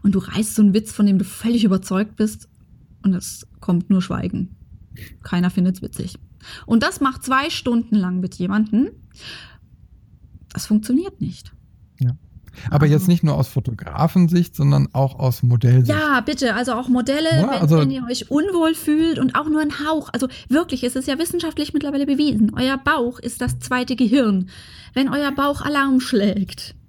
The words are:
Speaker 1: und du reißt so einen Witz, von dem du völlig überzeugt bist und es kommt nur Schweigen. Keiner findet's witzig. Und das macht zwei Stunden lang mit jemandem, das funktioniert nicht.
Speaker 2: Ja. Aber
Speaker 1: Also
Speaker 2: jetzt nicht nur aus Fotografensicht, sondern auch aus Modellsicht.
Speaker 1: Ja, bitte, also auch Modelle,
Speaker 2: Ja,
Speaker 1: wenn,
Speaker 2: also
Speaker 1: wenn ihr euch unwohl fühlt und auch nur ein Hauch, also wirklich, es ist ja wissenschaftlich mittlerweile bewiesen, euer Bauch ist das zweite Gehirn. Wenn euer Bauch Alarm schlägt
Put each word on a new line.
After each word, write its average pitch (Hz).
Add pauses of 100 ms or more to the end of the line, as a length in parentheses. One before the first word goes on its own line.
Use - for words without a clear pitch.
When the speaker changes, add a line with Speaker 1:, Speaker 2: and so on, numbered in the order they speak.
Speaker 1:
und 196
du 190
reißt 214
so 214
einen 196
Witz, 214
von 208
dem 190
du 196
völlig 226
überzeugt 190
bist 214 (560)
und 190
es - (140)
kommt 175
nur 185
Schweigen. - (680)
Keiner 180
findet's 185
witzig. - (480)
Und 226
das 349
macht 262
zwei 269
Stunden 233
lang 180
mit 185
jemandem, 214 (1600)
das -
funktioniert 254
nicht. - (460)
Speaker 2:
Ja. 123 (600)
Aber 147
Speaker 1:
Also 147
Speaker 2:
jetzt 185
nicht 175
nur 151
aus 139
Fotografensicht, 165
sondern 143
auch 135
aus 127
Modellsicht. 123
Speaker 1:
Ja, 294
bitte, 247
also 247
auch 247
Modelle, 269
Speaker 2:
Ja, 208
Speaker 1:
wenn, 202
Speaker 2:
also 160
Speaker 1:
wenn 143
ihr 131
euch 247
unwohl 320
fühlt 311
und -
auch 302
nur 311
ein 294
Hauch, 311
also 254 (220)
wirklich, 285
es 247
ist 262
ja 285
wissenschaftlich 330
mittlerweile 285
bewiesen, 262
euer 262
Bauch 262
ist -
das -
zweite 254
Gehirn. 214 (440)
Wenn 269
euer 285
Bauch 285
Alarm 269
schlägt 208 (140)